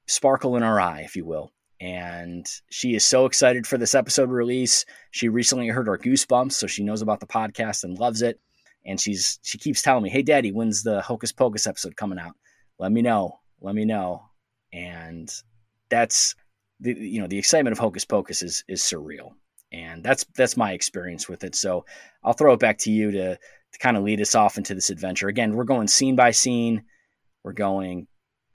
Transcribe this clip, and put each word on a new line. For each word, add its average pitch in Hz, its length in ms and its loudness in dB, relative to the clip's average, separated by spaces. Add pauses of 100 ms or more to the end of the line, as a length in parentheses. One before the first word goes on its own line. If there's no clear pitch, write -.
sparkle 135 480 2
in 120 60 2
our 110 180 4
eye, 82 220 0
if 80 120 -16
you 90 100 -8
will. 80 280 -8 (260)
And 87 720 -10 (200)
she 123 240 -2
is 107 100 2
so 131 220 6
excited 123 400 4
for 135 100 -2
this 120 180 0
episode 127 360 2
release. 123 560 0 (240)
She - 180 -2
recently 120 400 2
heard 113 200 -2
our 95 100 0
Goosebumps, 131 540 2
so - 140 -4
she 101 160 -4
knows 104 200 -2
about 107 180 -2
the - 60 -16
podcast 110 580 -4
and 92 140 -8
loves 113 240 0
it. 117 180 -2 (460)
And 98 120 -6
she's, - 440 -2
she - 160 -10
keeps 143 240 -2
telling 127 200 4
me, 98 60 -2
"Hey, 131 140 0
Daddy, 131 300 4
when's 107 320 -2
the 104 180 0
Hocus 113 300 -6
Pocus 110 340 0
episode 92 300 -8
coming 98 220 -6
out? 85 160 -14 (440)
Let 95 140 -2
me 117 100 4
know. 107 380 0 (200)
Let 98 140 -8
me 107 100 -2
know." 95 380 -2 (500)
And 85 560 -14 (640)
that's - 440 2 (460)
the, 123 120 -2
you 107 280 -6
know, 95 60 -4
the 95 120 -4
excitement 131 340 2
of 104 60 -2
Hocus 110 260 -2
Pocus - 380 -2
is, 85 260 -6
is 92 140 -4
surreal. 76 500 -6 (400)
And 85 320 -14
that's, 127 200 2 (120)
that's 127 200 2
my 107 160 0
experience 90 560 -6
with 92 160 -12
it. 90 100 -10
So 90 300 -2 (380)
I'll 117 100 2
throw 147 200 8
it 117 80 4
back 110 180 2
to - 120 -4
you 107 200 2
to, 92 260 -4
to - 420 -20
kinda 117 220 2
lead 101 200 0
us 104 140 0
off 104 240 4
into 101 160 -6
this 92 160 -2
adventure. 92 380 -4
Again, 110 260 0
we're 120 100 -2
going 117 240 0
scene 135 280 2
by 123 140 8
scene. 117 540 0 (580)
We're 98 100 -12
going 95 540 -4 (480)